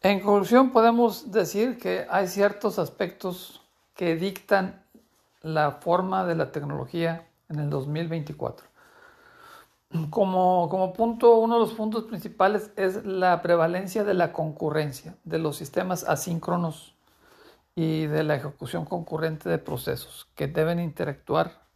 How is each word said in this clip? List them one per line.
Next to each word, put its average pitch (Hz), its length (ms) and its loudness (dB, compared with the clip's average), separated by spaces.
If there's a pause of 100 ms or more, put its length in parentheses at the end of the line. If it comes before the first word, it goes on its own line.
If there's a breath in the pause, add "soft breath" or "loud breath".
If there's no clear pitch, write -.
En 196 120 4
conclusión, 220 500 4
podemos 233 640 4
decir 214 480 0
que - 280 -4
hay 156 200 0
ciertos 202 500 0
aspectos 180 840 -6 (360)
que 170 180 0
dictan 190 720 -2 (580)
la 156 300 0
forma 185 520 0
de 175 120 0
la 160 160 -2
tecnología 151 760 -4 (220)
en 147 100 -6
el 147 120 -2
dos 143 180 -2
mil 156 180 -4
veinticuatro. - 600 -8 (1400 loud breath)
Como, 185 580 2
como 185 240 0
punto, 226 460 6
uno 226 160 2
de 233 80 4
los 214 100 0
puntos 220 320 -4
principales 202 720 0
es 196 280 -2
la 185 380 2
prevalencia 175 600 0
de 202 100 2
la 175 180 2
concurrencia, 156 920 -4
de 165 140 -4
los 156 180 -2
sistemas 175 480 -4
asíncronos 170 920 -2 (800 soft breath)
y 160 320 0
de 151 160 0
la 151 140 2
ejecución 151 480 -8
concurrente 160 640 -4
de 165 100 2
procesos - 800 -8
que 143 100 -2
deben 156 320 0
interactuar 160 840 -2 (120)